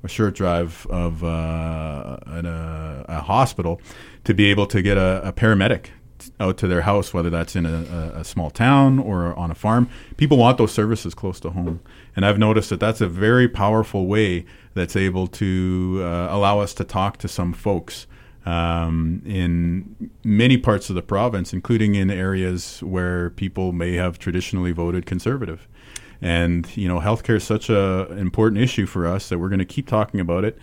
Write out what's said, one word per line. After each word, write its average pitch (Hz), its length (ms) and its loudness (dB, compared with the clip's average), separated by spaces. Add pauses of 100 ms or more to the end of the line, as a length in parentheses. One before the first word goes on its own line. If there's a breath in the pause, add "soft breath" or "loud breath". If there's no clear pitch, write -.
a 92 40 -8
short 101 280 0
drive 87 540 -2
of, 87 340 -2
uh, 80 920 -4 (100)
an, 85 180 -8
uh, 80 640 -8
a 78 140 -6
hospital, 92 600 0 (420 loud breath)
to - 100 2
be 101 120 6
able 101 220 4
to 101 140 0
get 98 160 4
a, 92 300 2
a 92 60 -4
paramedic 110 540 4 (520)
out 95 180 0
to 98 100 0
their 87 140 2
house, 101 340 0
whether 85 160 0
that's 82 240 -4
in 85 100 0
a, 82 500 -4
a, 80 40 -10
a 80 40 -8
small 80 280 -2
town 135 480 6
or 90 360 -2
on 85 140 -4
a 82 60 -6
farm. 120 340 2 (280 loud breath)
People 147 200 6
want 117 220 8
those 107 120 4
services 107 440 -2
close 92 240 -6
to 82 100 -8
home. 87 300 -4 (360 soft breath)
And 92 100 2
I've 101 120 4
noticed 110 320 4
that 90 100 -2
that's 110 220 0
a 101 60 2
very 110 400 4
powerful 107 580 0
way 95 400 0 (300 soft breath)
that's 92 200 -2
able 92 320 0
to, 92 760 0
uh, 87 260 -2
allow 101 300 2
us 101 160 -4
to 98 80 -4
talk 95 340 -4
to 104 100 -8
some 87 260 -4
folks, - 520 -4 (400 soft breath)
um, 85 800 -2
in 87 840 -2 (120)
many 117 340 4
parts 107 320 0
of 95 60 -4
the 87 60 -4
province, 104 520 -2
including 107 420 2
in 95 160 2
areas 92 680 -4
where 90 500 -2
people 95 400 -4
may 87 220 -2
have 87 260 -2
traditionally 90 520 -2
voted 85 360 -2
Conservative. 92 600 -6 (560 loud breath)
And, 85 440 0 (100)
you 101 100 -2
know, 87 120 0
healthcare 107 380 0
is 95 60 -4
such - 240 -2
a 95 440 0
important 101 500 2
issue 117 240 2
for 87 220 -2
us 95 220 -4
that 87 100 -2
we're 92 100 -2
gonna 95 160 0
keep - 220 -8
talking 107 320 0
about 87 240 0
it. 107 200 -2